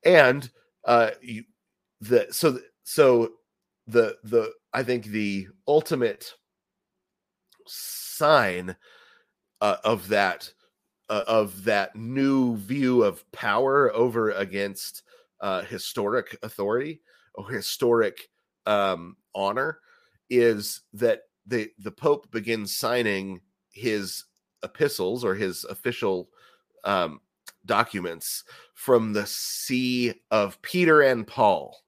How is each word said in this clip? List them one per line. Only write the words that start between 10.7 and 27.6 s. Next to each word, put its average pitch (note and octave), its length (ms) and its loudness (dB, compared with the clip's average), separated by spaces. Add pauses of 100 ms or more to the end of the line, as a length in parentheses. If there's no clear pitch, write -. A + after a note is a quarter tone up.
uh, G#2 180 0
of G#2 380 0
that G2+ 300 0
new B2+ 640 0
view B2 460 0
of - 280 -2
power B2+ 600 0
over A2+ 380 0
against, G2 720 -6 (380)
uh, F#2+ 220 -4
historic G#2+ 800 -6
authority A#2+ 580 -4 (340)
or G2+ 140 -16
historic, A#2 800 0 (360)
um, F#2+ 520 -2 (180)
honor A#2 440 -2 (500)
is A#2 520 0 (120)
that A2+ 300 -2 (220)
the, A2 240 -4 (100)
the G2+ 120 -12
Pope D3 400 -2
begins A2 440 -6
signing G2+ 680 -4 (300)
his G#2+ 520 -6 (400)
epistles A#2+ 640 -4
or F#2+ 100 0
his G2 300 -6
official, G2 640 -4 (560)
um, F2 340 -2 (460)